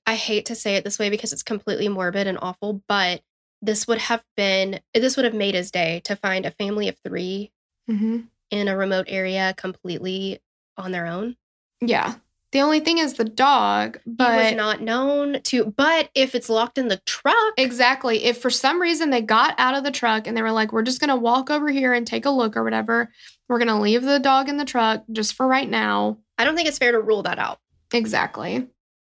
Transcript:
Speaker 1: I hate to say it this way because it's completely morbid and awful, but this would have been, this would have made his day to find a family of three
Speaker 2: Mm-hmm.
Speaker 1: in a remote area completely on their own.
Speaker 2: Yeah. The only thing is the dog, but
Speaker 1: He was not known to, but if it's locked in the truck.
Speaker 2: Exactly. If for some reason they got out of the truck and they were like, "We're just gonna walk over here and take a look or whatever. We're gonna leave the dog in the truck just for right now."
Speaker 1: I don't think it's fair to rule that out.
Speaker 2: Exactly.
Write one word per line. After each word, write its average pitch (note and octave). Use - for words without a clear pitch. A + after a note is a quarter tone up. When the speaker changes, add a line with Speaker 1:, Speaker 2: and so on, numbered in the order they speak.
Speaker 1:
I A3
hate G#3+
to A#3
say G3+
it F#3+
this G3+
way G#3
because G#3+
it's -
completely G#3
morbid G3
and F#3
awful, G3+
but F#3
this G#3+
would A#3
have A#3
been, F#3+
this C4
would C4
have A3+
made G3+
his F3+
day E3+
to G3+
find F#3+
a F#3+
family G#3
of F#3
three F#3+
Speaker 2:
Mm-hmm. A3
Speaker 1:
in G3+
a F#3+
remote F#3+
area F#3+
completely F#3
on F#3
their F3
own. G#3
Speaker 2:
Yeah. A#3
The C#4
only D#4
thing E4
is D4
the A3+
dog, A3+
but A#3
Speaker 1:
He A3+
was A3
not G#3+
known C#4
to, A#3
but D#4
if C4
it's A#3+
locked A3+
in B3+
the F#3+
truck. A4
Speaker 2:
Exactly. B3
If A#3+
for B3
some D#4
reason E4
they B3
got A3
out B3+
of C#4
the C#4+
truck A3
and A3+
they A3
were A3
like, A3
"We're A3+
just B3+
gonna C#4+
walk B3
over D4+
here C4+
and A#3+
take A#3
a C#4
look A#3+
or A3+
whatever. A3+
We're A#3+
gonna A3
leave A3
the C#4
dog C4+
in C#4+
the D4
truck A3
just G#3+
for C4
right C4
now." G#3+
Speaker 1:
I A#3
don't D#4
think E4
it's C#4+
fair A#3+
to A3+
rule G#3
that F3
out. -
Speaker 2:
Exactly. A3